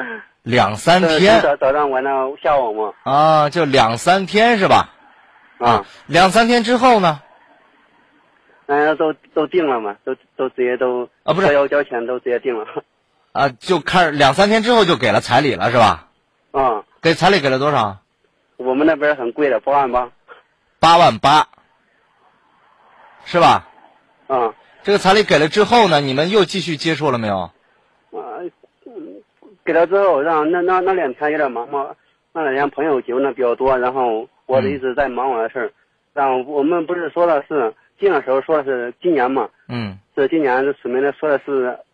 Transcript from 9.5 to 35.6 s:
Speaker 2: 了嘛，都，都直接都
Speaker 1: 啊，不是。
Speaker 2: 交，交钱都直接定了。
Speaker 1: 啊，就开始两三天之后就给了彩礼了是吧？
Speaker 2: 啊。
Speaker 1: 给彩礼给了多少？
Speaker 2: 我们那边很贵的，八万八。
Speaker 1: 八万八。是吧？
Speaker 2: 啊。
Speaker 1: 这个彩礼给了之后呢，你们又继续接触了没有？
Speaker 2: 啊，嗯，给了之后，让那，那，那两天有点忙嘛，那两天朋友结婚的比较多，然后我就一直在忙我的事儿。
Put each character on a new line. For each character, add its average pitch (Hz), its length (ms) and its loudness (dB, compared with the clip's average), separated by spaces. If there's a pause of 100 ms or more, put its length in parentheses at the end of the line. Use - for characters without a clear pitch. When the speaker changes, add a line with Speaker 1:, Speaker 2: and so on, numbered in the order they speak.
Speaker 2:
了 123 120 -2
嘛， 104 240 -8
都， 131 120 -6 (200)
都 131 140 -4
直 127 140 -4
接 123 140 -2
都 123 320 -4 (140)
Speaker 1:
啊， 151 100 -2
不 180 80 -4
是。 196 60 2
Speaker 2:
交， 143 200 2
交 143 160 -2
钱 117 220 -8
都 123 140 -6
直 127 100 -8
接 120 100 -2
定 123 180 -6
了。 107 80 -8 (680)
Speaker 1:
啊， 139 180 -2
就 165 300 -4
开 180 260 2
始 151 60 0
两 143 220 2
三 202 160 2
天 220 140 2
之 233 80 0
后 226 120 4
就 165 120 2
给 113 160 0
了 113 100 2
彩 123 200 2
礼 139 120 0
了 98 180 -2
是 123 60 0
吧？ 101 300 2 (440)
Speaker 2:
啊。 123 320 -2 (180)
Speaker 1:
给 165 120 2
彩 170 160 2
礼 196 100 4
给 139 100 0
了 131 100 0
多 147 120 -2
少？ 107 280 -2 (580)
Speaker 2:
我 127 160 -4
们 143 140 2
那 160 80 2
边 147 200 0
很 120 160 -6
贵 147 180 -2
的， 113 100 0
八 135 120 -4
万 139 200 2
八。 123 200 -4 (680)
Speaker 1:
八 170 180 6
万 127 220 4
八。 143 280 2 (1800)
是 175 140 -2
吧？ 127 280 4 (600)
Speaker 2:
啊。 120 260 -2 (300)
Speaker 1:
这 196 100 -2
个 202 40 2
彩 185 160 2
礼 208 100 2
给 180 140 2
了 151 120 0
之 208 160 2
后 220 220 4
呢， 156 120 2
你 139 140 -2
们 151 160 0
又 202 160 2
继 190 160 -6
续 156 160 -6
接 160 180 -2
触 143 160 -2
了 123 60 -2
没 113 100 -4
有？ 101 120 -2
Speaker 2:
啊， 85 120 -8 (1300)
嗯， 196 360 -18 (440)
给 165 80 -2
了 165 120 2
之 170 100 0
后， 185 260 2
让 156 280 0
那， 175 120 0
那， 185 180 0
那 185 140 0
两 156 200 -4
天 151 180 -4
有 156 60 -4
点 143 140 -2
忙 117 180 -10
嘛， 139 180 -6 (460)
那 165 100 -8
两 135 120 -2
天 143 140 -2
朋 139 160 -6
友 139 160 -2
结 117 120 -8
婚 131 80 -2
的 139 120 -2
比 131 80 -8
较 120 140 0
多， 131 220 0
然 123 160 -2
后 120 360 -4 (160)
我 131 160 0
就 135 80 -2
一 139 100 -6
直 127 160 -6
在 135 140 -2
忙 123 200 -4
我 131 120 -4
的 113 80 -4
事 131 100 -10
儿。 110 80 -4